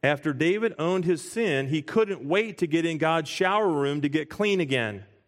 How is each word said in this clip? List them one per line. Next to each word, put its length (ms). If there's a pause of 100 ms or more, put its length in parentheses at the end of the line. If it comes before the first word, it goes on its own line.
After 320
David 440
owned 280
his 220
sin, 400
he 120
couldn't 420
wait 360
to 80
get 180
in 140
God's 320
shower 380
room 340
to 80
get 180
clean 320
again. 440 (240)